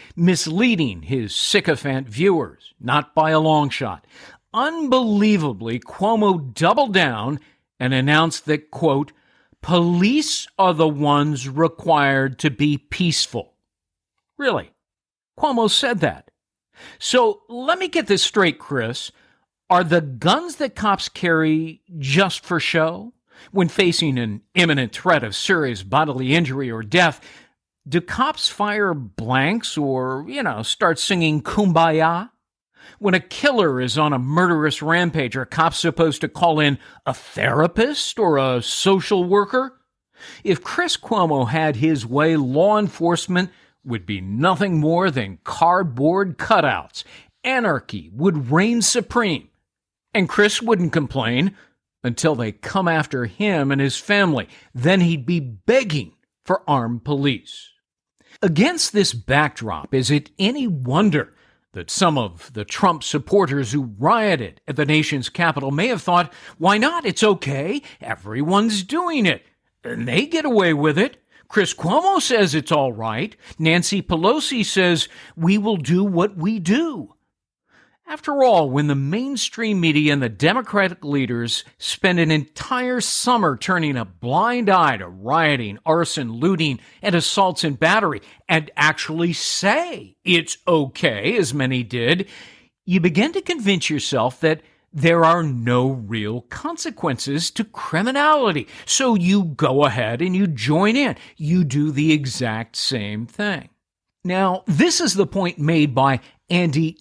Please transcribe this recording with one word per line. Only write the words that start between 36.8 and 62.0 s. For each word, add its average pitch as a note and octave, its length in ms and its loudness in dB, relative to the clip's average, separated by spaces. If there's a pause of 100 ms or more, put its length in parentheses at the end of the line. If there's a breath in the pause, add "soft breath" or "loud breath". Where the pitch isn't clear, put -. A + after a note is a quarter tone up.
a C3 80 -4
therapist E3+ 1080 -2
or E3+ 200 2
a B2+ 240 0
social F#3+ 640 0
worker? G#3 540 0 (640 loud breath)
If F#3 220 0
Chris - 320 -2
Cuomo D#3 520 0
had D#3 280 0
his C3+ 300 0
way, D3 300 2
law D#3 420 2
enforcement F3+ 720 -2 (340 soft breath)
would A2 220 -6
be G2+ 160 -6
nothing D#3+ 580 0
more E3+ 300 2
than G#2 340 -6
cardboard E3+ 960 0
cutouts. D3 640 0 (400 loud breath)
Anarchy F3+ 720 -2
would D3 360 0
reign G#3+ 300 2
supreme. G#3+ 680 -2 (640)
And F#3+ 120 2
Chris G#3 360 2
wouldn't G3+ 320 0
complain C3+ 600 -2 (480 soft breath)
until B2+ 340 0
they A2+ 160 -4
come - 340 -4
after D3 400 -2
him D3+ 460 0
and C#3 80 0
his C#3 180 0
family. F3+ 500 0 (240 loud breath)
Then E3 280 2
he'd E3 260 0
be F3 140 0
begging D3+ 720 -2 (320)
for - 240 -2
armed A#2+ 360 -2
police. C#3 640 -4 (720 soft breath)
Against G#3 520 2
this G#3 200 2
backdrop, A#2 800 -2
is C3 180 0
it D3 280 0
any B3 300 0
wonder D3+ 640 0 (380 soft breath)
that F2 180 -12
some E3 260 0